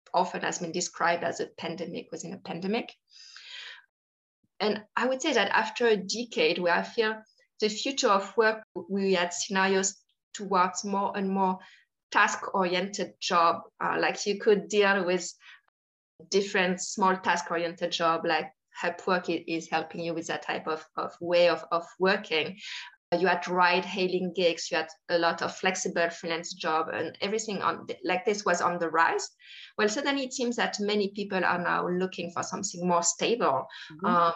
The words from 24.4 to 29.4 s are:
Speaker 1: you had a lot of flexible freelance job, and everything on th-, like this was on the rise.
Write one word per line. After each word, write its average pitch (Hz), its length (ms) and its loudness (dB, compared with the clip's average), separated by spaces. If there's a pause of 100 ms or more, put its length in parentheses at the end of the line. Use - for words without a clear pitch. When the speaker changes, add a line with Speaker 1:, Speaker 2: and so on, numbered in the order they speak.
Speaker 1:
you 170 60 0
had 160 100 -2 (220)
a 175 100 2
lot 170 220 2
of 170 140 -4
flexible 180 540 0
freelance 170 440 -6
job, 160 400 -2
and 143 280 -4
everything 214 400 -4
on 160 240 -2
th-, - 200 -12
like 180 200 0
this 208 200 0
was 180 160 2
on 175 180 0
the 165 100 -2
rise. 165 400 2 (480)